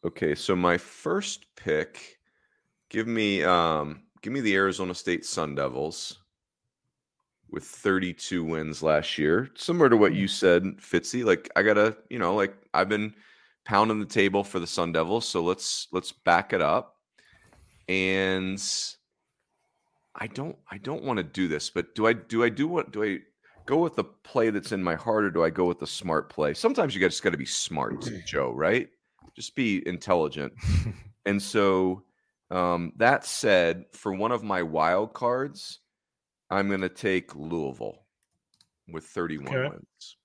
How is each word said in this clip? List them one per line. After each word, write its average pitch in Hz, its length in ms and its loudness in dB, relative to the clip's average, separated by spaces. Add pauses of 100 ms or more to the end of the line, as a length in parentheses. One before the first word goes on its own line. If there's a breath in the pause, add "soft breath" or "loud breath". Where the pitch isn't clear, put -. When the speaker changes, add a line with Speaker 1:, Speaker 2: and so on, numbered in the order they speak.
Speaker 1:
Okay, 85 300 -2
so 95 200 -2
my 90 220 4
first - 680 -4 (100)
pick, - 600 -6 (720)
give 110 160 -4
me, 104 360 0
um, 80 600 0 (200)
give 110 100 -8
me 139 80 -4
the 107 140 0
Arizona 95 400 0
State 87 300 -4
Sun 76 300 -6
Devils 69 640 -6 (1300)
with - 160 -10
thirty-two 92 800 -2
wins 78 380 -4
last 78 360 2
year. 87 360 2
Similar 170 360 2
to 117 60 8
what 98 180 6
you 98 140 0
said, 90 340 6 (160)
Fitzy. - 460 -2
Like, 95 320 2
I 98 60 2
gotta, 107 340 4 (140)
you 123 80 -8
know, 92 160 0
like, 98 200 0 (200)
I've 95 140 4
been 107 260 -2 (500 soft breath)
pounding 107 340 4
the 104 80 -2
table 101 380 2
for - 160 -6
the 85 60 -6
Sun 85 260 -2
Devils, 87 360 0
so 87 140 -2
let's, - 500 -2
let's 90 200 -4
back - 400 2
it 98 80 0
up. 80 360 0 (920 soft breath)
And 95 760 0 (1500)
I 107 100 -8
don't, 135 300 -8 (140)
I 101 80 -14
don't 135 260 -8
wanna 113 180 0
do 85 260 -2
this, 76 220 -2
but - 240 -6
do 107 120 2
I, 113 60 6
do 113 320 0
I 120 40 4
do 127 200 -2
what, 175 240 -4
do 107 100 -4
I 98 180 -2 (440 soft breath)
go 147 140 2
with 165 180 0
the 110 80 0
play - 460 0
that's 101 220 -4
in 95 100 -2
my 85 140 0
heart, 107 280 0
or 95 60 0
do 85 120 2
I 82 80 4
go 90 160 0
with 87 140 0
the 78 60 -8
smart 80 420 -2
play? 73 260 -2
Sometimes 226 400 0
you 95 60 -4
just 90 220 2
gotta 85 140 0
be 67 100 -8
smart, - 680 -4
Speaker 2:
<clears throat> 90 100 -14
Speaker 1:
Joe, 67 260 -2
right? 85 360 0 (480)
Just - 180 -14
be 110 320 0
intelligent. 78 720 -2
Speaker 3:
<laughs> - 680 -2
Speaker 1:
And 101 160 0
so, 95 640 2 (480)
um, 87 440 0
that 123 300 4
said, 87 680 2
for - 220 -8
one 107 180 -2
of 110 120 -4
my 95 180 -2
wild 82 500 0
cards, 127 680 -6 (720)
I'm 98 200 0
gonna 95 180 -2
take 92 480 -2
Louisville 69 720 -8 (840)
with 82 160 -12
thirty-one 78 440 -6
Speaker 3:
Okay. 131 200 -2
Speaker 1:
wins. - 560 -18